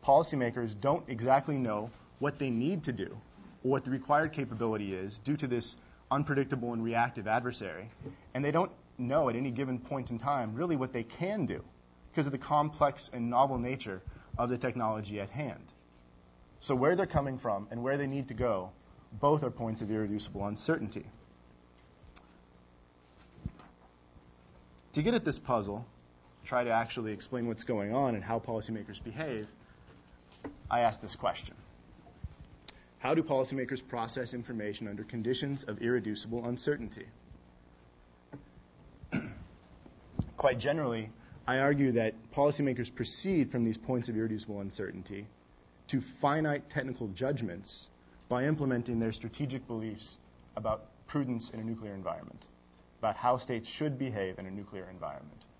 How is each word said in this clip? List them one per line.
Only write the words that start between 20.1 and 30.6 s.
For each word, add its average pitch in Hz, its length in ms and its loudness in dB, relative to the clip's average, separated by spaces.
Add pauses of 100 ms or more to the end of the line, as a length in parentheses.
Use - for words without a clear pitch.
uncertainty. 104 600 -2 (3750)
To 151 100 2
get 226 120 4
at 233 100 2
this 151 160 0
puzzle, 110 440 0 (600)
try 123 180 2
to 120 80 2
actually 113 420 2
explain 117 360 -2
what's 113 160 -4
going 104 280 0
on 131 220 4
and 98 80 -4
how 113 160 0
policymakers 110 640 -6
behave, 117 460 -6 (1200)